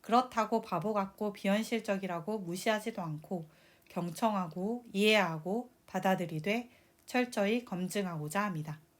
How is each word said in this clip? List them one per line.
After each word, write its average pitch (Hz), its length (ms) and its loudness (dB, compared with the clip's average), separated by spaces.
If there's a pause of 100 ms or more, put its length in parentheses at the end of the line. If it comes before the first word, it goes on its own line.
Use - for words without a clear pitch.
그렇다고 233 600 2
바보 190 320 -2
같고 202 380 -2
비현실적이라고 202 1080 0
무시하지도 208 640 -2
않고 160 460 -6 (400)
경청하고 185 1040 -2
이해하고 196 800 2 (140)
받아들이되 185 840 0 (360)
철저히 240 580 0
검증하고자 180 800 -2
합니다. 156 380 -4 (180)